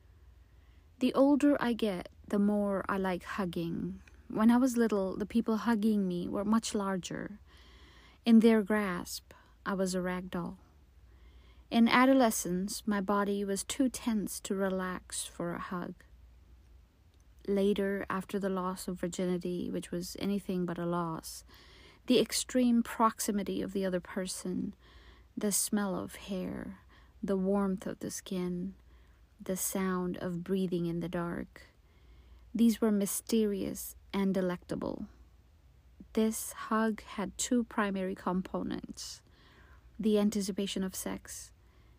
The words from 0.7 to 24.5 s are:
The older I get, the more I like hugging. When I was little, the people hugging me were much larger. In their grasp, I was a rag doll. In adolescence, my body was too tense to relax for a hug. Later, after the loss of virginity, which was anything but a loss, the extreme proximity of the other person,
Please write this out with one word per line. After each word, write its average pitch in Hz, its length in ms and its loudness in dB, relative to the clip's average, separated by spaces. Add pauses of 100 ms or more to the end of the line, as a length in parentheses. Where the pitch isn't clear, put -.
The 254 140 2
older 277 480 6
I 240 140 0
get, 208 340 -2 (180)
the 208 120 0
more 202 500 2
I 196 80 0
like 190 280 -2
hugging. 175 760 -4 (280)
When 220 220 4
I 240 60 8
was 247 220 4
little, 208 400 2
the 202 80 -4
people 226 320 0
hugging 208 500 2
me 175 200 -2
were 202 180 -2
much 226 280 2
larger. 196 680 -4 (840)
In 226 160 10
their 220 220 6
grasp, 196 720 -2 (320)
I 196 80 -2
was 185 200 0
a 185 60 0
rag 180 300 -4
doll. 180 260 -6 (1120)
In 233 180 6
adolescence, 226 1000 4
my 202 160 0
body 202 420 0
was 196 200 -4
too 262 260 0
tense - 500 -4
to - 140 -4
relax 185 720 -4
for 170 260 -6
a - 80 -6
hug. 180 320 -6 (1500)
Later, 196 600 0
after 190 300 -4
the 196 100 -2
loss 185 400 -4
of 180 100 -6
virginity, 180 720 -4
which 180 200 -6
was 180 280 -8
anything 190 460 -2
but 170 140 -4
a 175 80 -4
loss, 170 580 -4 (600)
the 247 120 6
extreme 240 640 2
proximity 202 760 0
of 190 140 -6
the 190 100 0
other 180 160 0
person, 185 720 -6 (640)